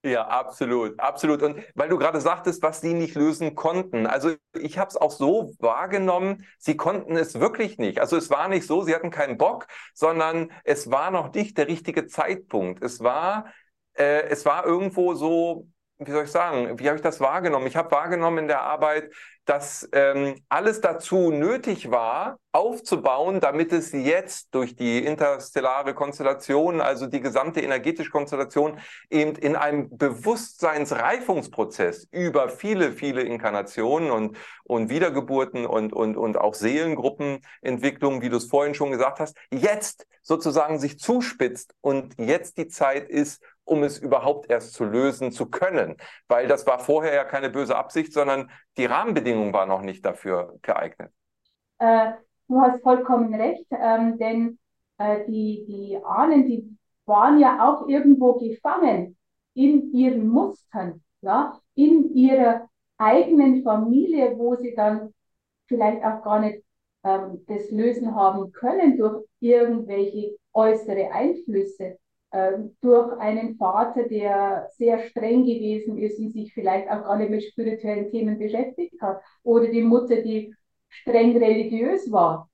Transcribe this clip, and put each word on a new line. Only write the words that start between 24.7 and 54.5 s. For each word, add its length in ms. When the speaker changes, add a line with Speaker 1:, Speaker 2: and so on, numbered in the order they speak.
Speaker 1:
die 300
interstellare 880
Konstellation, 880
also 260
die 140
gesamte 400
energetische 500
Konstellation, 680
eben 260
in 200
einem 400
Bewusstseinsreifungsprozess 2250
über 380
viele, 420
viele 300
Inkarnationen 880
und, 260
und 260
Wiedergeburten 760
und, 280
und, 240
und 200
auch 160
Seelengruppenentwicklungen, 1700
wie 80
du 80
es 80
vorhin 280
schon 180
gesagt 280
hast, 180
jetzt 540
sozusagen 560
sich 220
zuspitzt 840
und 380
jetzt 380
die 100
Zeit 420
ist, 320
um 200
es 140
überhaupt 520
erst 240
zu 100
lösen 480
zu 180
können. 460
Weil 200
das 200
war 120
vorher 340
ja 100
keine 260
böse 260
Absicht, 360
sondern 380
die 80
Rahmenbedingungen 680
waren 160
noch 120
nicht 240
dafür 560
geeignet. 500
Speaker 2:
Äh, 340
du 140
hast 200
vollkommen 520
recht, 380
ähm, 460
denn, 420